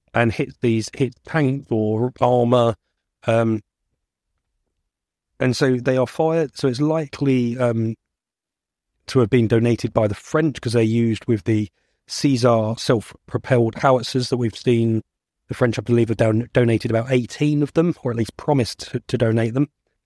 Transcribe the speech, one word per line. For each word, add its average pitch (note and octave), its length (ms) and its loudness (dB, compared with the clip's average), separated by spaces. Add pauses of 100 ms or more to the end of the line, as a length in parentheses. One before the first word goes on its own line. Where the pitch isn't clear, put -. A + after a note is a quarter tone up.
(120)
and A#2 200 2
hit - 300 -6
these, A2+ 320 0
hit B2+ 200 -2 (100)
tanks C#3 460 -2
or A2 500 0
armor, A#2+ 540 2 (540)
um, A2+ 340 0 (1800)
and B2+ 180 0
so C3 200 2
they B2+ 200 0
are B2+ 100 2
fired. D#3+ 500 -2
So C#3 120 -2
it's B2 120 -2
likely, C#3 800 0
um, A2+ 360 -2 (1120)
to - 140 0
have G#2+ 100 2
been A#2 180 2
donated A#2 440 0
by A2 160 2
the G2+ 60 -4
French D#3 460 -4
'cause A2+ 120 -6
they're A#2 100 2
used A2+ 440 0
with A2 180 -2
the G#2+ 240 0 (400)
Caesar A#2 680 2
self-propelled - 1000 -2
howitzers B2+ 520 0
that C3 80 0
we've A#2+ 200 -4
seen. A2+ 460 0 (460)
The C3 60 -8
French, A#2+ 240 0
I B2 40 -6
believe, A#2 260 2
have A2 80 -2
don-, A2+ 360 0
donated A#2 400 0
about A#2 180 -2
eighteen D3 520 0
of C#3 100 -4
them, E3 220 2 (100)
or A#2+ 80 -4
at A2+ 40 -6
least A#2 200 -4
promised - 540 -2
to, - 100 -6
to - 180 -6
donate A2+ 360 0
them. C#3+ 140 0 (380)